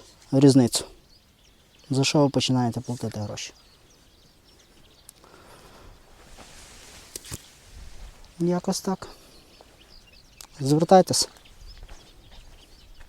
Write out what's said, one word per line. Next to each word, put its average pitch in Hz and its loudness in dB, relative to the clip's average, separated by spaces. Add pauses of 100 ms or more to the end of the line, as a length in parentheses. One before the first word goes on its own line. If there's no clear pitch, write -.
(320)
різницю? 135 6 (1080)
За 135 0
що 147 2
ви 139 4
починаєте 127 0
платити - -8
гроші? - -10 (4000)
Якось 175 -2
так. - -6 (1500)
Звертайтеся. 156 4 (1800)